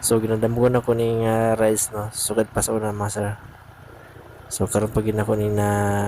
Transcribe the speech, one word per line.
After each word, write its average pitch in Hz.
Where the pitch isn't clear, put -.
So, 113
ginadamgo 113
na 123
ko -
ning, 113
ah, 113
rides, 110
no? 104
Sugad 107
pa -
sa 113
una 107
mga 104
sir. 104
So, 95
karon 107
pa -
gid 107
na 107
ko 107
ni 104
na 104